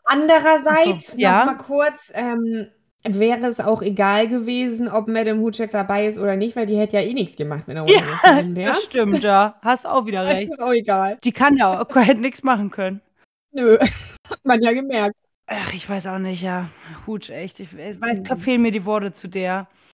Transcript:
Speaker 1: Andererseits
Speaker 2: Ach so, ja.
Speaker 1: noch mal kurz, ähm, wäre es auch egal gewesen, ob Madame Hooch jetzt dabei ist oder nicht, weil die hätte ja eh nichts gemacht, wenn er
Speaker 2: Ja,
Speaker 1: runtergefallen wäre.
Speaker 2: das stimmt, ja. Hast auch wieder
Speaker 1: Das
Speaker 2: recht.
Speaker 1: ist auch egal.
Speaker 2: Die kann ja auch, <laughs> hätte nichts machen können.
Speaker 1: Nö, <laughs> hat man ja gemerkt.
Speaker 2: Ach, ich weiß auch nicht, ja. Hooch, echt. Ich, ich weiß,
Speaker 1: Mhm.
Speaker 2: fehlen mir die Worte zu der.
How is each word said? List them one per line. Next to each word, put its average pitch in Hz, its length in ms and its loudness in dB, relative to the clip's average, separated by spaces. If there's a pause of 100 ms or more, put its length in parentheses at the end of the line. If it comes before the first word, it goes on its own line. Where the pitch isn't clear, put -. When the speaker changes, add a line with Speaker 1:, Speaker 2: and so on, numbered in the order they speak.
Speaker 1:
Andererseits 311 840 4 (200)
Speaker 2:
Ach - 60 -4
so, 247 40 -8
ja. 196 220 4
Speaker 1:
noch 247 60 4
mal 269 100 -2
kurz, 294 580 -4
ähm, 226 540 -4 (360)
wäre 226 420 0
es 233 140 -4
auch 220 220 0
egal 202 460 2
gewesen, 240 600 -2
ob 214 200 -2
Madame 220 320 0
Hooch 220 180 -2
jetzt 220 160 -6
dabei 202 320 -2
ist 214 120 -4
oder 196 180 -2
nicht, 220 200 -4
weil 233 100 -2
die 208 100 0
hätte 214 200 0
ja 196 60 2
eh 226 120 -4
nichts 208 220 -4
gemacht, 151 300 -8
wenn - 100 -10
er 160 100 -6
Speaker 2:
Ja, 370 60 8 (100)
Speaker 1:
runtergefallen 269 540 4
wäre. 190 160 -2
Speaker 2:
das 403 120 -2
stimmt, 233 380 0
ja. 208 400 2
Hast 247 240 0
auch 254 200 0
wieder 196 200 -2
Speaker 1:
Das 190 120 2
Speaker 2:
recht. 208 140 -6
Speaker 1:
ist 277 100 -8
auch 247 100 0
egal. 202 520 0
Speaker 2:
Die 247 80 0
kann 285 240 4
ja 190 240 2
auch, 240 80 -4
<laughs> - 80 -14
hätte 233 240 6
nichts 254 220 -6
machen 208 280 0
können. 196 300 -6 (520)
Speaker 1:
Nö, 240 260 4
<laughs> - 520 -4
hat 415 140 -10
man 240 180 4
ja 233 100 2
gemerkt. 240 440 -2 (320)
Speaker 2:
Ach, 202 240 -8
ich 190 160 -14
weiß 196 200 -8
auch 190 100 -8
nicht, 185 240 -6
ja. 180 260 -6 (380)
Hooch, 214 240 -10
echt. 170 300 -14
Ich, 170 120 -18
ich 190 280 -14
weiß, 208 180 -4 (100)
Speaker 1:
Mhm. 262 120 -4
Speaker 2:
fehlen 247 220 2
mir 226 100 2
die 202 120 -4
Worte 202 280 -4
zu - 160 -16
der. 185 400 -6 (260)